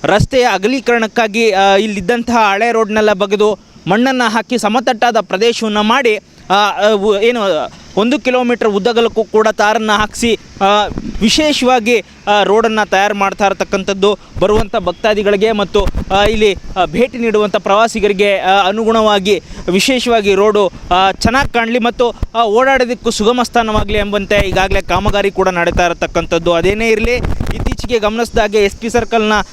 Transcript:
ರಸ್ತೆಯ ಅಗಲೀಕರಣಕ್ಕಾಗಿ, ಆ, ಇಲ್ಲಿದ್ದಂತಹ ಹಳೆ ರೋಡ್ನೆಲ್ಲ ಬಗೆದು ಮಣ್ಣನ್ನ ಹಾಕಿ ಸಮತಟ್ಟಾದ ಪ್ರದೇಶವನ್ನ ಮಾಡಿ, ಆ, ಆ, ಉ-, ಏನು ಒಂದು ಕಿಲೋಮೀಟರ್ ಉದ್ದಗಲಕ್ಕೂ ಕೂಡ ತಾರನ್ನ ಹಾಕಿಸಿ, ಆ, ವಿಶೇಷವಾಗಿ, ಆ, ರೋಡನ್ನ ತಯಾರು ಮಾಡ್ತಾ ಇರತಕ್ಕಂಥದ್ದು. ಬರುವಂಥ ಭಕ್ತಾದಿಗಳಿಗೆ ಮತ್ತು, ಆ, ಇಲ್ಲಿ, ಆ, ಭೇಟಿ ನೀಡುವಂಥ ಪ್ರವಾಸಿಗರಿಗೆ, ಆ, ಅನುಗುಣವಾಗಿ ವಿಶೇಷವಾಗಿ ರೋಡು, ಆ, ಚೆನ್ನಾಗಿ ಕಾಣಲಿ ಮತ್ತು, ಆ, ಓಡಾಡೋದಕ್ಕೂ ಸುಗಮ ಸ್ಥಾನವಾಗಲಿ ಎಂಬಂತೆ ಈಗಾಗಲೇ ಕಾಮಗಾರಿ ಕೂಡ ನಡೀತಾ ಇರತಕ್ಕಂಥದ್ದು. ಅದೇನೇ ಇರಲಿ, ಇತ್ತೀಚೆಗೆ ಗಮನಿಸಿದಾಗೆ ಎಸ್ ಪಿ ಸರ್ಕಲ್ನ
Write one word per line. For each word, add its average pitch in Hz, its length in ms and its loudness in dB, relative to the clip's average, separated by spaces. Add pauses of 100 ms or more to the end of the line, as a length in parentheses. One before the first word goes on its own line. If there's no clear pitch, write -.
ರಸ್ತೆಯ 226 480 2
ಅಗಲೀಕರಣಕ್ಕಾಗಿ, 226 960 0
ಆ, 196 240 2
ಇಲ್ಲಿದ್ದಂತಹ 214 760 0
ಹಳೆ 220 220 0
ರೋಡ್ನೆಲ್ಲ 214 400 0
ಬಗೆದು 202 460 0 (300)
ಮಣ್ಣನ್ನ 254 380 0
ಹಾಕಿ 226 320 -2
ಸಮತಟ್ಟಾದ 226 640 0
ಪ್ರದೇಶವನ್ನ 208 600 -2
ಮಾಡಿ, 220 360 2
ಆ, - 380 -6
ಆ, 202 360 2
ಉ-, 202 300 0
ಏನು 233 200 0 (560)
ಒಂದು 240 220 2
ಕಿಲೋಮೀಟರ್ 240 500 0
ಉದ್ದಗಲಕ್ಕೂ 220 560 0
ಕೂಡ 220 240 2
ತಾರನ್ನ 214 440 0
ಹಾಕಿಸಿ, 214 420 -2
ಆ, - 300 -8 (560)
ವಿಶೇಷವಾಗಿ, 247 800 2
ಆ, - 420 -2
ರೋಡನ್ನ 220 420 2
ತಯಾರು 202 300 0
ಮಾಡ್ತಾ 196 320 -2
ಇರತಕ್ಕಂಥದ್ದು. 196 720 -2 (200)
ಬರುವಂಥ 208 380 0
ಭಕ್ತಾದಿಗಳಿಗೆ 202 760 0
ಮತ್ತು, 202 340 0 (260)
ಆ, 202 120 2
ಇಲ್ಲಿ, 208 300 2
ಆ, - 300 -4
ಭೇಟಿ 233 340 -2
ನೀಡುವಂಥ 214 380 0
ಪ್ರವಾಸಿಗರಿಗೆ, 202 840 2
ಆ, 185 300 2
ಅನುಗುಣವಾಗಿ 208 720 0 (260)
ವಿಶೇಷವಾಗಿ 220 680 0
ರೋಡು, 202 340 2
ಆ, 185 440 0
ಚೆನ್ನಾಗಿ 247 360 -2
ಕಾಣಲಿ 233 300 -2
ಮತ್ತು, 233 360 -2 (200)
ಆ, 233 100 2
ಓಡಾಡೋದಕ್ಕೂ 247 680 0
ಸುಗಮ 240 320 0
ಸ್ಥಾನವಾಗಲಿ 214 560 -2
ಎಂಬಂತೆ 202 500 0
ಈಗಾಗಲೇ 190 340 0
ಕಾಮಗಾರಿ 196 480 0
ಕೂಡ 185 180 0
ನಡೀತಾ 175 380 0
ಇರತಕ್ಕಂಥದ್ದು. 170 680 -2
ಅದೇನೇ 202 340 0
ಇರಲಿ, 226 320 0 (340)
ಇತ್ತೀಚೆಗೆ 226 440 -4
ಗಮನಿಸಿದಾಗೆ 214 680 0
ಎಸ್ 196 120 -2
ಪಿ 226 140 -6
ಸರ್ಕಲ್ನ 220 420 0 (200)